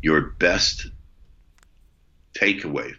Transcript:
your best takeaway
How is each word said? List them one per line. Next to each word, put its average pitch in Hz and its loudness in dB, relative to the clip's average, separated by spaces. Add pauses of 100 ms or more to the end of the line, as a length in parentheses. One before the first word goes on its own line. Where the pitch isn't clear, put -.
your 76 4
best - 0 (1500)
takeaway 85 -2